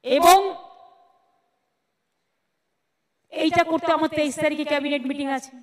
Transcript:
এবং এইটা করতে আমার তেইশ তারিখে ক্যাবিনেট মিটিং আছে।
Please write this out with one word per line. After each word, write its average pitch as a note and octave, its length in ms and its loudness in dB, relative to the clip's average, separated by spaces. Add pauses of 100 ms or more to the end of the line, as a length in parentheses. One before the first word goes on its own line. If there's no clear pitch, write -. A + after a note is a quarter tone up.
(180)
এবং F4 200 8 (3000)
এইটা D#4+ 300 0 (100)
করতে E4 240 -2
আমার D#4 220 0
তেইশ D4+ 160 -2 (100)
তারিখে D4+ 280 -2
ক্যাবিনেট C#4+ 380 -4
মিটিং C#4+ 160 -6 (120)
আছে। - 140 -14 (100)